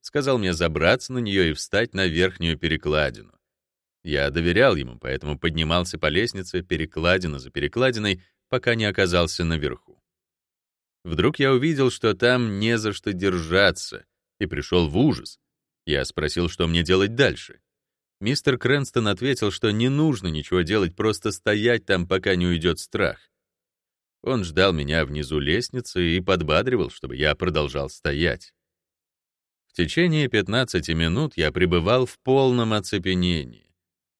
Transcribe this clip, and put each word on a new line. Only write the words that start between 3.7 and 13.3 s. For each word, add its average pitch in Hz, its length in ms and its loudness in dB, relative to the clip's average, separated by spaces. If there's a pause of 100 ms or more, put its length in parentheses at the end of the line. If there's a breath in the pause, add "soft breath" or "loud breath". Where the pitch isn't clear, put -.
Я 71 260 -2
доверял 87 460 2
ему, 62 220 -8
поэтому 67 400 -6
поднимался 82 640 -2
по - 80 -2
лестнице, 92 540 -4
перекладина 82 800 -2
за 65 120 -16
перекладиной, 104 720 -2 (240 soft breath)
пока 123 280 -2
не 110 100 0
оказался 87 580 2
наверху. 73 580 -4 (1000)
Вдруг 87 360 0
я 135 120 2
увидел, 135 400 2
что 110 220 -2
там 117 460 0
не 117 180 2
за 107 160 -4
что - 180 -6
держаться, 90 920 0 (340)